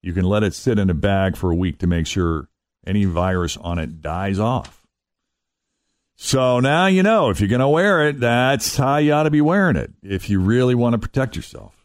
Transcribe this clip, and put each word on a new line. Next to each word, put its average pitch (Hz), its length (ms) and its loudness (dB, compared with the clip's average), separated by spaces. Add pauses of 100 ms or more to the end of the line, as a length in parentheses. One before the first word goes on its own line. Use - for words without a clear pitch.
you 87 120 -8
can 90 120 0
let 104 160 2
it 98 140 -2
sit 107 240 0
in 95 100 2
a 85 60 0
bag 95 420 0
for 90 140 -2
a 82 40 0
week 87 240 -2
to 90 80 -2
make 85 200 0
sure 82 420 -4 (380)
any 101 180 0
virus 90 500 -2
on 87 220 -6
it 78 240 -8
dies 95 380 -6
off. - 480 -6 (1300)
So 127 440 0
now 151 280 2
you 185 160 4
know, 202 260 4
if 85 100 -2
you're 101 100 0
gonna 127 200 2
wear 165 380 2
it, 143 120 -2
that's 123 580 0
how 139 200 2
you 147 160 2
ought 151 100 2
to 156 60 2
be 151 120 2
wearing 170 340 2
it - 160 -6 (100)
if 95 260 -6
you 101 120 0
really 123 340 2
wanna 120 240 0
protect - 380 -4
yourself. - 500 -16